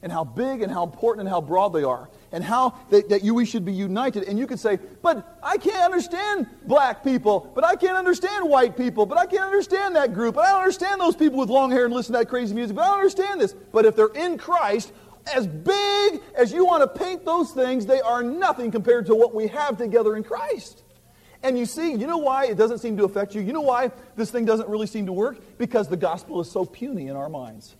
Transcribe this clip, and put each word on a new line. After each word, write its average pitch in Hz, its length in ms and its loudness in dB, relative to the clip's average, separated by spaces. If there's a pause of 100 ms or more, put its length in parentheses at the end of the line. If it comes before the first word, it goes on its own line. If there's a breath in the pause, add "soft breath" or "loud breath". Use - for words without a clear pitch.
and 175 100 -10
how 165 120 -4
big 226 380 -4
and 190 80 -4
how 175 140 -2
important 214 420 -2
and - 20 -4
how 180 120 0
broad 180 300 2
they 156 120 0
are, 127 260 -2 (220 soft breath)
and 170 140 -8
how 240 300 0 (160 loud breath)
they, 202 120 8
that 202 220 2
you, 220 100 2
we 240 100 4
should 226 200 -4
be 196 80 -4
united. 196 520 -2
And 202 140 -4
you 269 80 -2
could 240 140 -8
say, 208 180 0 (240 loud breath)
"But 311 400 0
I 349 140 -2
can't 381 260 0
understand 359 640 0 (180)
black 262 380 2
people, 208 520 2
but 269 100 2
I 359 120 4
can't 370 200 0
understand 370 520 0
white 254 280 4
people, 226 300 0
but 302 120 0
I 370 80 4
can't 381 180 0
understand 392 520 0
that 262 180 2
group, 233 220 -2
but 311 80 4
I 392 80 6
don't 392 80 4
understand 381 400 0
those 349 160 2
people 277 220 2
with 254 100 -2
long 262 220 2
hair 247 140 4
and 240 100 0
listen 233 180 -4
to 240 80 0
that 233 80 0
crazy 240 260 -4
music, 220 220 -4
but 302 60 0
I 370 60 4
don't 403 100 2
understand 392 420 0
this." 196 140 0 (180)
But 220 140 6
if 220 100 4
they're 220 100 6
in 311 320 -4
Christ, 240 540 -2 (420 loud breath)
as 247 120 0
big 403 760 0 (160 loud breath)
as 240 160 -4
you 349 120 2
want 339 180 4
to - 220 -2
paint 359 200 -8
those 330 260 -2
things, 254 360 -2
they 262 140 2
are 240 220 -2
nothing 254 480 -2
compared 233 360 0
to 220 80 4
what 226 200 4
we 220 140 -2
have 285 280 -4
together 214 400 2
in 214 60 -6
Christ. - 640 -8 (580 soft breath)
And 262 160 0
you 240 80 -2
see, 320 260 -4
you 226 140 -4
know 330 120 -2
why 269 280 0
it 214 100 -2
doesn't 226 220 2
seem 220 180 -4
to 202 80 4
affect 202 300 -2
you? 208 80 -4
You 196 100 -4
know 311 80 -2
why 254 320 0 (240 loud breath)
this 214 140 -4
thing 233 140 -2
doesn't 220 240 0
really 214 180 -4
seem 208 200 -6
to 190 60 -6
work? 214 260 -4 (200 loud breath)
Because 233 300 -2
the 180 80 -4
gospel 170 440 -4
is 170 100 -8
so 190 140 -4
puny 226 420 -10
in 139 80 -10
our 139 140 -8
minds. 120 520 -14